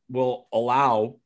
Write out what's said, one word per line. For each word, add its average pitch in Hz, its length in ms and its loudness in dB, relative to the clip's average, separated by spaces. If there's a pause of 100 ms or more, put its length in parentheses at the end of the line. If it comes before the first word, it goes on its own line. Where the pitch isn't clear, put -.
will 127 440 -4
allow, 120 720 0